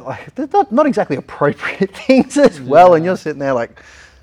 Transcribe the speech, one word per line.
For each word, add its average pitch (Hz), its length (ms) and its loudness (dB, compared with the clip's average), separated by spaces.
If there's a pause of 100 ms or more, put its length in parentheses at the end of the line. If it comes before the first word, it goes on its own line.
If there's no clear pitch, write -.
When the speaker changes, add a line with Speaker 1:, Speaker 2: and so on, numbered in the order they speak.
Speaker 1:
like, 135 300 -16
they're 277 160 -10
not, - 180 0
not 285 160 0
exactly 202 300 -4
appropriate - 800 -6
<laughs> - 100 -12
things - 300 0
as 226 240 2
well. 160 340 6
And 160 100 0
Speaker 2:
Yeah. 180 60 -2
Speaker 1:
you're 180 60 -4
sitting 151 240 -10
there 135 140 -4
like, 117 260 -8 (420)